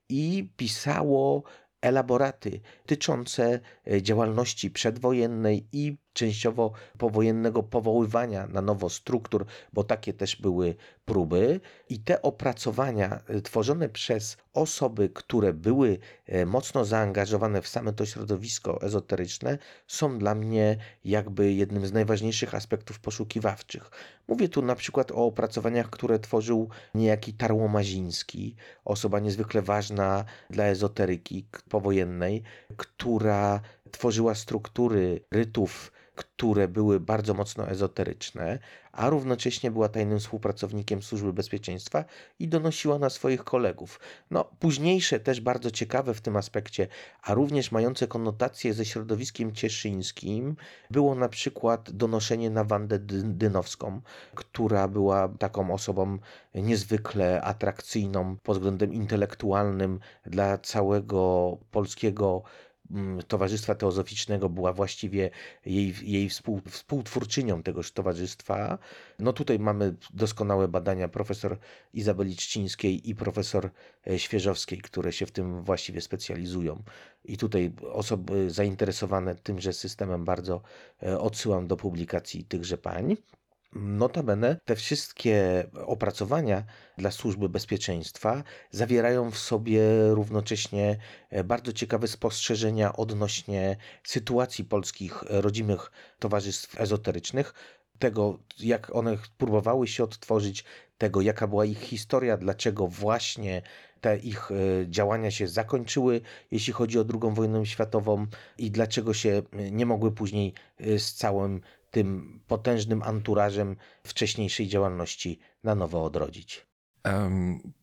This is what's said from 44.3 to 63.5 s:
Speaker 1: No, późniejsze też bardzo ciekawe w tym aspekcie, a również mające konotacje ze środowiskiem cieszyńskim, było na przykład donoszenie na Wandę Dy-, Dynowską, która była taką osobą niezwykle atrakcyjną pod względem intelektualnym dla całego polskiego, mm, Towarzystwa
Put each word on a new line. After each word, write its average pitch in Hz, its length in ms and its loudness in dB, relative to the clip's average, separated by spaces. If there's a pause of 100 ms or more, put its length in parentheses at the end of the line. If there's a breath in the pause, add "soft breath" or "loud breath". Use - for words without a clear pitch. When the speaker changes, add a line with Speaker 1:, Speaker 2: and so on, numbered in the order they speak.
Speaker 1:
No, - 140 2 (140)
późniejsze 160 640 2
też 123 200 0
bardzo 123 300 0
ciekawe 123 440 -2
w 110 60 -14
tym 107 160 -2
aspekcie, 101 500 -2 (360 loud breath)
a 101 120 0
również 139 380 2
mające 117 340 2
konotacje 113 680 -2
ze 110 100 -2
środowiskiem 110 680 -4
cieszyńskim, 110 1040 -4 (340 loud breath)
było 139 240 4
na 127 140 0
przykład 117 640 -2
donoszenie 113 600 0
na 110 140 2
Wandę 104 340 0
Dy-, 101 240 -4
Dynowską, 98 800 -2 (340 loud breath)
która 104 540 0
była 98 400 4
taką 98 460 -2
osobą 98 440 -2 (360 loud breath)
niezwykle 101 880 2
atrakcyjną 98 1000 -2
pod 104 140 0
względem 95 360 0
intelektualnym 101 1080 0 (260 loud breath)
dla 98 320 2
całego 98 1000 2 (120)
polskiego, 98 720 0 (480 loud breath)
mm, 95 320 -4
Towarzystwa 107 520 0